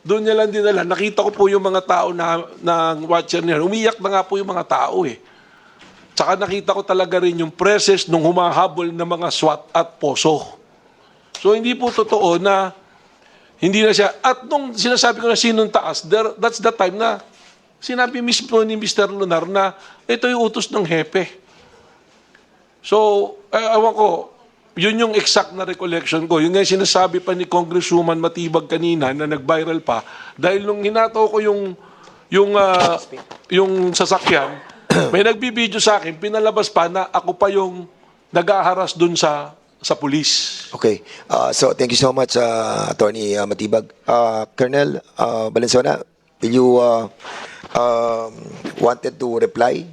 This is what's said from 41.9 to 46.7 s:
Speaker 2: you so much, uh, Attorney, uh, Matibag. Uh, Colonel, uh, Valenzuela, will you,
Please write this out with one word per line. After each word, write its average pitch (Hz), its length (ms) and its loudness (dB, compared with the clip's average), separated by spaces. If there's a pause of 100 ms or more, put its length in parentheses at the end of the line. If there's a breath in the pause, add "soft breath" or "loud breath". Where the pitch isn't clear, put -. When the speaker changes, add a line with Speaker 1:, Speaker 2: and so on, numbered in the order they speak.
Speaker 2:
you 120 80 0
so 131 160 2
much, 131 240 -2
uh, 113 560 -2
Attorney, 107 400 -2
uh, 104 100 -2
Matibag. 104 460 -4 (160)
Uh, 113 480 0
Colonel, 139 480 0 (160)
uh, 113 320 -2
Valenzuela, 123 480 0 (400)
will 117 160 -2
you, 127 140 6 (100)